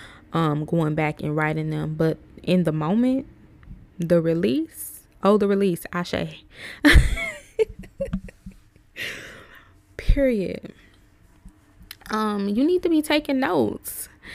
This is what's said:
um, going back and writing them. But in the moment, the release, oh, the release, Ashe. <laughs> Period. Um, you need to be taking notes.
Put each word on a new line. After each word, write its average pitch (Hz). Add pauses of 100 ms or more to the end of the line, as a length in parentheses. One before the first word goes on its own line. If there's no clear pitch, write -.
(320)
um, 151
going 151
back 156
and 151
writing 156
them. 156
But 160 (240)
in 180
the 160
moment, 233 (720)
the 170
release, 185 (220)
oh, 202
the 202
release, 196
Ashe. 170 (400)
<laughs> 302 (3000)
Period. 247 (1400)
Um, 214
you 214
need 359
to 359
be 311
taking 302
notes. 269 (260)